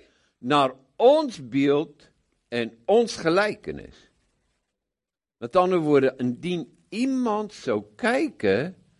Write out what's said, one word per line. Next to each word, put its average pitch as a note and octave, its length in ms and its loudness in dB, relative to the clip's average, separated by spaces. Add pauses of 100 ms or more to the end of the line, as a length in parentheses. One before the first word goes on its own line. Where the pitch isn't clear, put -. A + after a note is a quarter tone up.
(380)
naar C3+ 340 0 (240)
ons B3 520 2
beeld C#3 600 -2 (380)
en A#2 360 -8
ons A3 320 2
gelijkenis." E3 920 -4 (1300)
Met A#2+ 200 -4
andere F3+ 240 4
woorden, C#3+ 360 4
indien C#3+ 720 -6
iemand A#3 640 -4
zou G#2+ 320 -4 (120)
kijken F#3 840 -2 (200)